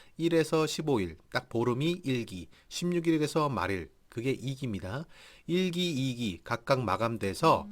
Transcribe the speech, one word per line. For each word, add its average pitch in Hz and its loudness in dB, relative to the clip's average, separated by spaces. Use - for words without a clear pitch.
일에서 160 2
십오 151 0
일, 85 -4
딱 - -4
보름이 127 0
일 127 -2
기, 90 -10
십육 175 -2
일에서 151 2
말일, 92 -2
그게 120 -2
이 131 -4
기입니다. 117 -6
일 180 2
기, 175 0
이 131 0
기 113 -4
각각 127 0
마감돼서, 104 2